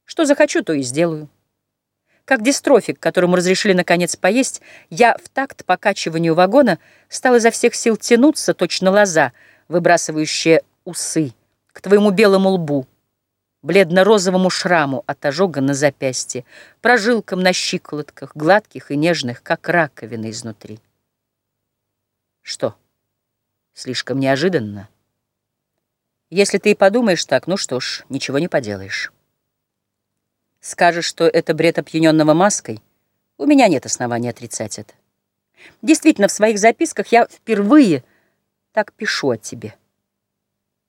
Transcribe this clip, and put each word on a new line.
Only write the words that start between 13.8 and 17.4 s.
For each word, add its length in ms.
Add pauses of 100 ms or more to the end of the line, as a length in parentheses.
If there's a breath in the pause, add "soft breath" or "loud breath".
шраму 580
от 180
ожога 360
на 120
запястье, 720 (360 soft breath)
прожилкам 600